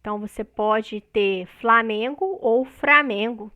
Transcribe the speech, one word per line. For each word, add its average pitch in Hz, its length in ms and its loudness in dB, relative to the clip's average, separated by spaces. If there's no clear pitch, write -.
Então, 214 180 -8
você 208 260 -10
pode 214 560 -2
ter 196 460 -2
Flamengo 233 800 0
ou 233 240 2
Flamengo, 240 920 0